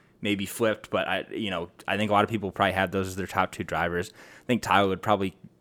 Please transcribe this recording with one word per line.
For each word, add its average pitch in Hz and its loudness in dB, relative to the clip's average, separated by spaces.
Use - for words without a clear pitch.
maybe 104 -2
flipped. 107 -2
But 95 0
I, 90 -2
you 101 -4
know, 87 -6
I 98 0
think 104 0
a 104 4
lot 101 6
of 101 0
people 101 -4
probably 101 2
have 95 2
those 95 -2
as 92 -8
their 95 -6
top 92 0
two - -8
drivers. 85 -2
I - -20
think 117 0
Tyler 98 6
would 92 -2
probably, 98 2